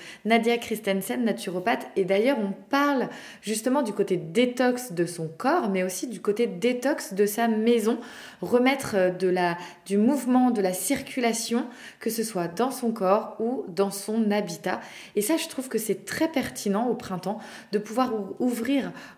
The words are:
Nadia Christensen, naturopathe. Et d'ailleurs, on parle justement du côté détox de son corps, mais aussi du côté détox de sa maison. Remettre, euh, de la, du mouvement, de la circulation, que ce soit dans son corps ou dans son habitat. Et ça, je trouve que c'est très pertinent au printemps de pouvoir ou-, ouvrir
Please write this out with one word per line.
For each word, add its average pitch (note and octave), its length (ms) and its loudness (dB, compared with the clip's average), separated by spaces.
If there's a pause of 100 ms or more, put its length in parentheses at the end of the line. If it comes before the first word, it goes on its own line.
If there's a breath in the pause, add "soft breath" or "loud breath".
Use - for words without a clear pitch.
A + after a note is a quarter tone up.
(240 loud breath)
Nadia A#3 320 4
Christensen, A3 680 -2
naturopathe. G#3 720 -2
Et F#3 120 2
d'ailleurs, A3 320 4
on G3 140 -2 (180)
parle C#4 400 2 (320 loud breath)
justement B3 400 0
du G#3 100 -2
côté G3 240 0
détox B3 760 0
de E3+ 120 2
son E3 240 -6
corps, B3 400 0
mais F#3+ 140 0
aussi F#3 240 -4
du G#3+ 160 -10
côté G#3+ 240 2
détox B3 680 -2
de G3+ 140 4
sa A#3 220 0
maison. A3 500 4 (420 loud breath)
Remettre, B3 540 2
euh, F#3 160 4
de F3+ 180 0
la, F3 300 2 (260 loud breath)
du G3 140 0
mouvement, B3+ 520 4
de G#3 120 2
la F#3 100 2
circulation, A#3 920 -2 (320 loud breath)
que - 100 -4
ce A3 140 -2
soit F3 260 -2
dans A#3 220 0
son A#3 220 -2
corps G3+ 480 2
ou B3 280 -2
dans G3 220 2
son G#3+ 400 0
habitat. G3 500 -2 (360 loud breath)
Et G#3 40 2
ça, D#4 160 2
je - 120 -2
trouve C4 200 -8
que - 80 -4
c'est G#3+ 300 -2
très D#4+ 220 0
pertinent A#3 600 -2
au A3+ 60 2
printemps F#3+ 460 -6 (320 loud breath)
de G#3 60 2
pouvoir A3+ 360 0
ou-, G#2+ 240 -6
ouvrir A#3 520 0 (280 loud breath)